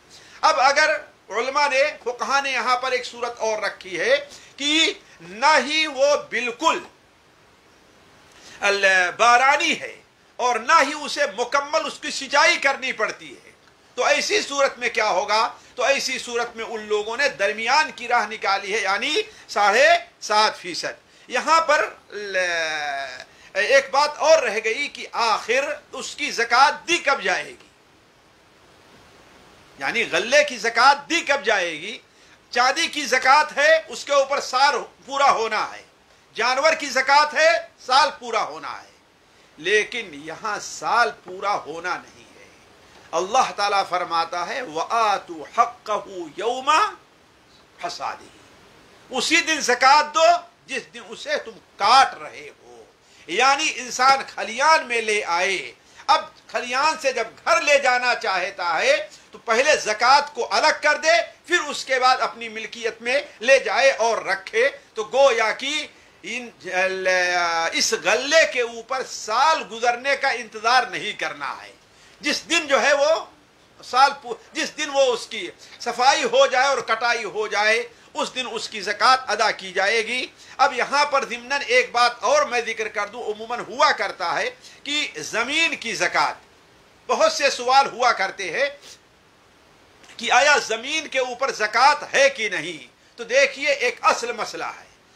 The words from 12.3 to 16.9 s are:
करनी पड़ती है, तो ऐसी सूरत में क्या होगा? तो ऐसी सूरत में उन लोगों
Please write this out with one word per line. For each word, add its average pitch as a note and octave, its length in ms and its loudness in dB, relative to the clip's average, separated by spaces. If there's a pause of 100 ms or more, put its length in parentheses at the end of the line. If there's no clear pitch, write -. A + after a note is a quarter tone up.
करनी C4 360 -2
पड़ती F3+ 340 -6
है, - 260 -20 (440)
तो B3 100 2
ऐसी D4 340 2
सूरत C#4 360 0
में A#3 140 -4
क्या A3 160 0
होगा? G#3 380 2 (300)
तो A#3+ 100 -2
ऐसी C4 320 0
सूरत A#3 380 -6
में A3+ 80 -8
उन A3 180 -8
लोगों G#3+ 340 -4